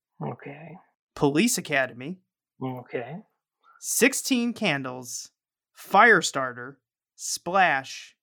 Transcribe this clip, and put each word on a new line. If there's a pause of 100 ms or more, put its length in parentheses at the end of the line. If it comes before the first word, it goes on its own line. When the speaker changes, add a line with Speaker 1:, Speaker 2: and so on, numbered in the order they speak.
(220)
Speaker 1:
Okay. (380)
Speaker 2:
Police
Academy. (420)
Speaker 1:
Okay. (640)
Speaker 2:
Sixteen
Candles, (460)
Firestarter, (380)
Splash,